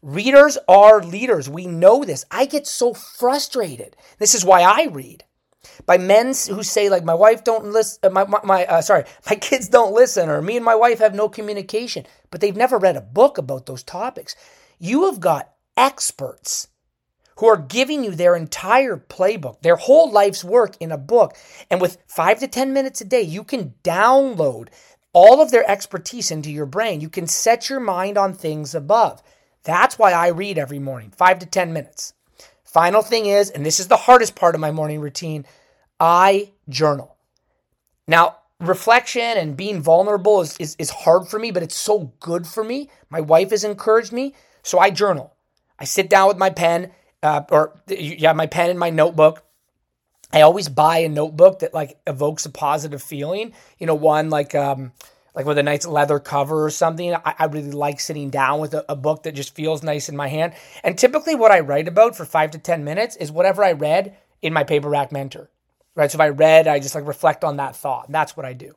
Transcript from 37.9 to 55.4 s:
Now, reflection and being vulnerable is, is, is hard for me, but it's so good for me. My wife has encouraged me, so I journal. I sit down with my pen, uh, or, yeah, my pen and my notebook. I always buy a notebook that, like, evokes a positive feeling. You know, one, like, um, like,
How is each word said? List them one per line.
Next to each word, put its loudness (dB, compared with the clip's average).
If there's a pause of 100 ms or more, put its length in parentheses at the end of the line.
Now, 2 (220)
reflection 0
and -6
being -8
vulnerable 2
is, -8
is, -10
is -6
hard 2
for -8
me, -6
but -4
it's -12
so -4
good -8
for -8
me. -10 (200)
My -8
wife 2
has -2
encouraged -2
me, -8 (300)
so -2
I 4
journal. -4 (440)
I -16
sit -4
down 4
with 0
my 0
pen, -2 (320)
uh, -2
or, 2 (140)
yeah, -2
my -2
pen -2
and -4
my -2
notebook. 2 (880)
I 4
always 6
buy 2
a -2
notebook 2
that, -6
like, -8
evokes -6
a -16
positive -6
feeling. -10 (260)
You -8
know, 0
one, 0
like, -4
um, -4 (420)
like, -8